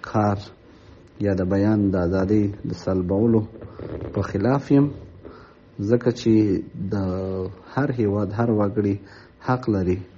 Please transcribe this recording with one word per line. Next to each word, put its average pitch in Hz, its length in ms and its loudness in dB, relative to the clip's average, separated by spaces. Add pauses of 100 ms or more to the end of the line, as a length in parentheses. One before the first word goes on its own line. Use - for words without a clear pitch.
کار 104 360 0 (840)
یا 101 140 2
د 92 80 0 (100)
بیان 101 380 4
د 95 60 0
ازادۍ 95 480 2 (260)
د - 20 -6
سلبولو 98 680 2 (760)
په 104 80 0
خلاف 120 500 0
یم، 143 180 6 (920)
ځکه 120 300 2
چې 113 220 0 (600)
د - 20 -4 (840)
هر 143 120 0 (120)
هیواد 101 320 0
هر 117 180 0
وګړي 101 440 2 (520)
حق 127 240 -2
لري 92 280 0 (200)